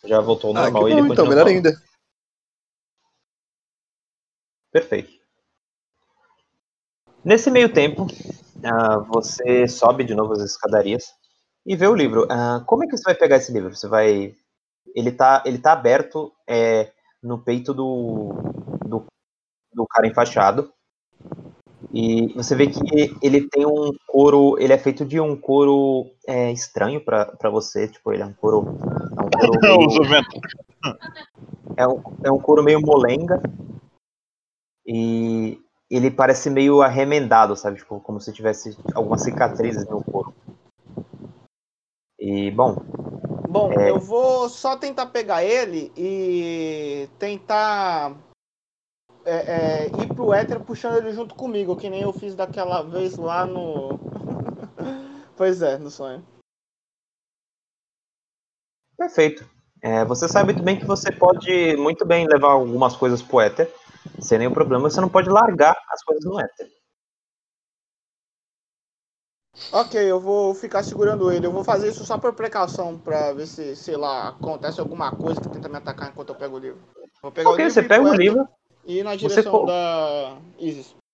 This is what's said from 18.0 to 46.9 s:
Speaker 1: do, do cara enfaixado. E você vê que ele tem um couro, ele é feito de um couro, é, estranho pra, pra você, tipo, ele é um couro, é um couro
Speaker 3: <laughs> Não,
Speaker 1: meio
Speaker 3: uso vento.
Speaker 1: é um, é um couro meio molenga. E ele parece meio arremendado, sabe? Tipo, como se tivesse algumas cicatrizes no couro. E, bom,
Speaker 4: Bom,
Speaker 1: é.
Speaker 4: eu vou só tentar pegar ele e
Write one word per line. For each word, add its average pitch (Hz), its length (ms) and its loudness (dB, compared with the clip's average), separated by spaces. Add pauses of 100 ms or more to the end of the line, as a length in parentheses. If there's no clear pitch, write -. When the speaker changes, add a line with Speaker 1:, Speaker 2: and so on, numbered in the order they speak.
Speaker 1:
do, 110 200 -8 (680)
do 117 140 -4
cara 113 200 2
enfaixado. 113 640 2 (1200)
E 113 420 0
você 123 200 -4
vê 139 120 4
que 139 140 -6 (420)
ele 143 260 4
tem 143 180 2
um 151 260 0 (140)
couro, 143 520 6
ele 131 140 4
é 135 60 6
feito 139 260 -2
de 156 160 -2
um 151 160 -2
couro, 139 720 2 (160)
é, 123 260 -2
estranho 120 520 -4
pra, 110 200 0
pra - 260 -4
você, 107 380 -4
tipo, - 240 -8
ele 101 100 -4
é 101 40 -6
um 101 80 -14
couro, 107 320 0 (500)
é 196 60 -4
um 202 80 -4
couro - 280 4
Speaker 3:
<laughs> 226 40 4
Não, 196 160 8
Speaker 1:
meio 160 80 8
Speaker 3:
uso 147 220 4
vento. 143 320 2 (1400)
Speaker 1:
é 127 100 2
um, 127 140 -2 (240)
é 135 60 2
um 135 80 2
couro 151 240 4
meio 151 180 6
molenga. 151 600 2 (1400)
E 113 720 -4 (320)
ele 127 220 2
parece 131 400 2
meio 139 320 6
arremendado, 123 720 4
sabe? 101 240 -6
Tipo, 101 220 -14
como 107 200 -12
se 107 120 -16
tivesse 110 440 -4 (160)
algumas 113 300 -2
cicatrizes 117 680 -2
no 107 140 -8
couro. - 320 -8 (1800)
E, 101 340 -4
bom, 110 240 0 (680)
Speaker 4:
Bom, 190 320 0
Speaker 1:
é. 202 120 4
Speaker 4:
eu 196 80 0
vou 240 500 -2
só 262 280 -6
tentar 262 300 -8
pegar 214 360 -4
ele 196 540 -2
e 165 1120 -6 (100)